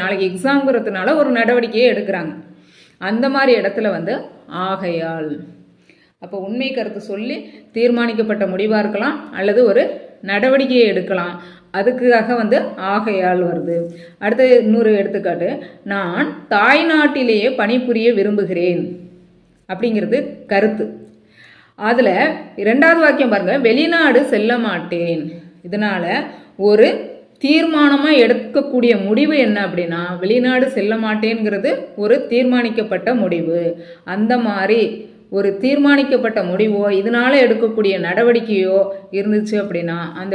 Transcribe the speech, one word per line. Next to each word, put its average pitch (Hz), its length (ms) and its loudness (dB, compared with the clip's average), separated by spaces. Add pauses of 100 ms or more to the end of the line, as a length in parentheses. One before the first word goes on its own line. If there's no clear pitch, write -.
நாளைக்கு 190 260 -2
எக்ஸாம்ங்கிறதுனால 226 920 0
ஒரு 269 80 2 (100)
நடவடிக்கையை 233 540 2
எடுக்கிறாங்க. 185 380 -4 (760)
அந்த 233 240 0
மாதிரி 269 260 4
இடத்துல 202 380 -2
வந்து 170 160 -4 (540)
"ஆகையால்". 165 600 -6 (920)
அப்போ 185 140 -12 (100)
உண்மை 254 300 -4
கருத்து 202 320 -6
சொல்லி 214 280 -6 (400)
தீர்மானிக்கப்பட்ட 226 760 0
முடிவா 214 300 0
இருக்கலாம் 220 340 -2 (220)
அல்லது 202 320 2
ஒரு 247 120 4 (480)
நடவடிக்கையை 247 640 4
எடுக்கலாம், 180 420 -4 (440)
அதுக்காக 240 600 2
வந்து 220 160 2 (360)
"ஆகையால்" 185 560 0
வருது. 170 280 -4 (480)
அடுத்து 240 220 2 (160)
இன்னொரு 220 380 2
எடுத்துக்காட்டு, 185 500 -2 (440)
"நான் 180 320 -4 (280)
தாய்நாட்டிலேயே 269 960 2 (100)
பணிபுரிய 233 480 0 (120)
விரும்புகிறேன்" 180 640 0 (880)
அப்படிங்கிறது 214 460 -2 (340)
கருத்து. 208 340 0 (1000)
அதுல 233 200 4 (520)
இரண்டாவது 294 420 4
வாக்கியம் 269 300 2
பாருங்க, 190 200 0 (140)
"வெளிநாடு 294 520 2 (120)
செல்ல 214 200 2 (140)
மாட்டேன்". 170 560 -4 (460)
இதனால 196 360 -2 (680)
ஒரு 214 180 8 (560)
தீர்மானமா 294 640 2 (140)
எடுக்கக்கூடிய 240 720 0 (140)
முடிவு 294 280 2 (100)
என்ன 208 200 0
அப்படின்னா, 170 360 -4 (220)
வெளிநாடு 254 420 2 (100)
செல்ல 214 200 -2 (100)
மாட்டேங்கிறது 214 680 -2 (320)
ஒரு 220 140 4 (140)
தீர்மானிக்கப்பட்ட 233 920 0
முடிவு. 170 400 -2 (540)
அந்த 220 220 0 (100)
மாதிரி 202 340 0 (500)
ஒரு 196 260 0
தீர்மானிக்கப்பட்ட 269 840 2
முடிவோ, 202 420 0 (140)
இதனால 240 340 0 (100)
எடுக்கக்கூடிய 220 540 0 (100)
நடவடிக்கையோ 202 720 2 (320)
இருந்துச்சு 208 520 -2
அப்படின்னா, 170 360 -6 (220)
அந்த 196 140 -6